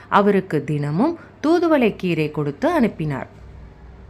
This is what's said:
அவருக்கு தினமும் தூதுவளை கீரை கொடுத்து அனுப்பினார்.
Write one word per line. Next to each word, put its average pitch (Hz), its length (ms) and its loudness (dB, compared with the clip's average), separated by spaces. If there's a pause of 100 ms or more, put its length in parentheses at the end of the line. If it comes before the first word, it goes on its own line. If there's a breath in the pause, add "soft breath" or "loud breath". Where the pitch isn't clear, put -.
அவருக்கு 190 560 2
தினமும் 156 540 -2 (280 loud breath)
தூதுவளை 320 500 2
கீரை 156 340 -2
கொடுத்து 147 380 -2
அனுப்பினார். 180 600 -2 (800)